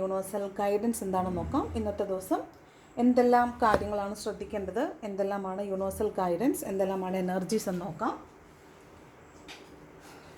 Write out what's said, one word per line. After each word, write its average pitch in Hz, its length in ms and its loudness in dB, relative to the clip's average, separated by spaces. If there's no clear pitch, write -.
യൂണിവേഴ്സൽ 190 440 -2
ഗൈഡൻസ് 208 460 2
എന്താണെന്ന് 185 340 0
നോക്കാം. 277 240 -2
ഇന്നത്തെ 208 320 -2
ദിവസം 190 300 0
എന്തെല്ലാം 240 440 8
കാര്യങ്ങളാണ് 202 600 2
ശ്രദ്ധിക്കേണ്ടത്, 196 600 -4
എന്തെല്ലാമാണ് 196 640 -2
യൂണിവേഴ്സൽ 190 400 -2
ഗൈഡൻസ്, 180 420 2
എന്തെല്ലാമാണ് 190 520 0
എനർജീസ് 190 480 0
എന്ന് 180 140 -4
നോക്കാം. 220 260 -4